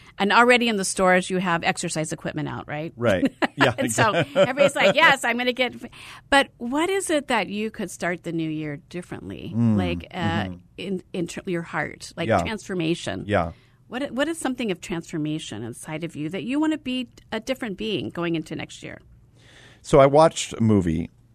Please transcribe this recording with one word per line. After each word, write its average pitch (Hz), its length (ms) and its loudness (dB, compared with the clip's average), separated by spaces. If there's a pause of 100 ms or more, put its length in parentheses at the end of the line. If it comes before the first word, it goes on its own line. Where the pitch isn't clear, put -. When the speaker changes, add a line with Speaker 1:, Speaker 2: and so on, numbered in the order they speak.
(180)
Speaker 1:
and 202 160 0
already 240 360 6
in 214 80 0
the 190 80 -2
stores, 185 440 4
you 185 80 -2
have 180 260 0
exercise 165 480 -4
equipment 151 380 -6
out, 120 180 -10
right? 151 300 -10
Speaker 2:
Right. 113 420 2
Speaker 1:
<laughs> - 180 -2
Speaker 2:
Yeah, 123 200 4
Speaker 1:
And 127 140 -2
so 226 180 4
Speaker 2:
exactly. 170 320 2
Speaker 1:
everybody's 262 340 4
like, 220 200 4
"Yes, 302 280 6
I'm 233 140 0
gonna 247 160 0
get," 247 220 -2
f-, 233 140 -14 (400)
but 269 280 6
what 285 320 -2
is 381 200 -2
it 294 180 0
that 214 200 0
you 214 240 -6
could 185 180 -8
start 180 340 -6
the 170 100 -8
new 160 160 -2
year 156 400 -6
differently? 170 680 -12
Speaker 2:
Mm, 113 220 4
Speaker 1:
Like, 87 360 -2
uh, 185 40 -8
Speaker 2:
mm-hmm. 170 360 -2 (240)
Speaker 1:
in, 185 260 -6 (100)
in 175 140 -4
tr-, - 180 -10
your 170 160 -4
heart, - 560 -8
like 170 100 -4
Speaker 2:
Yeah. 107 140 4
Speaker 1:
transformation. 160 840 -4
Speaker 2:
Yeah. 87 240 0 (360)
Speaker 1:
What, 254 240 -6
what 277 160 -2
is 330 120 -6
something 254 320 -4
of 175 100 -6
transformation 156 840 -6
inside 156 400 -10
of 156 140 -10
you 151 120 -8
that 170 140 -10
you 262 160 -4
wanna 311 200 0
be 254 280 -6 (240)
a 220 80 -6
different 226 380 -6
being 196 320 -6
going 170 260 -4
into 156 220 -6
next - 260 -12
year? - 160 -16 (840)
Speaker 2:
So 147 160 6
I 139 80 10
watched 156 460 4
a - 80 -2
movie. 87 500 4 (240)